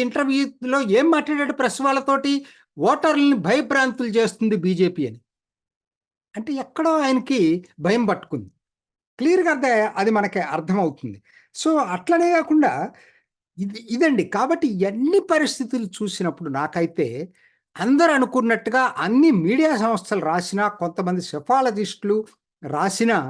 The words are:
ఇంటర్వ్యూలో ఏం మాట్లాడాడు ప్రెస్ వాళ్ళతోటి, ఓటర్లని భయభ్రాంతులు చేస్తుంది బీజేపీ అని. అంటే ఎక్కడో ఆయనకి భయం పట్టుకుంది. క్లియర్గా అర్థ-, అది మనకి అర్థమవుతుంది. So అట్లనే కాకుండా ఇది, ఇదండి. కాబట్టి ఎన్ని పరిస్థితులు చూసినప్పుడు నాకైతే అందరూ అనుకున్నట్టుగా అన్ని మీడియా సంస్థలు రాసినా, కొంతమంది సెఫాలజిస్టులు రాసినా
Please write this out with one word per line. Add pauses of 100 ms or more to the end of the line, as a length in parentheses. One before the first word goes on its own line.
ఇంటర్వ్యూలో (200)
ఏం
మాట్లాడాడు
ప్రెస్
వాళ్ళతోటి, (560)
ఓటర్లని (100)
భయభ్రాంతులు
చేస్తుంది
బీజేపీ
అని. (1120)
అంటే (140)
ఎక్కడో (120)
ఆయనకి (460)
భయం
పట్టుకుంది. (680)
క్లియర్గా
అర్థ-, (100)
అది
మనకి (160)
అర్థమవుతుంది. (360)
So (240)
అట్లనే
కాకుండా (880)
ఇది, (140)
ఇదండి. (120)
కాబట్టి (200)
ఎన్ని (120)
పరిస్థితులు (100)
చూసినప్పుడు
నాకైతే (720)
అందరూ
అనుకున్నట్టుగా (220)
అన్ని (140)
మీడియా
సంస్థలు
రాసినా, (160)
కొంతమంది (100)
సెఫాలజిస్టులు (460)
రాసినా (120)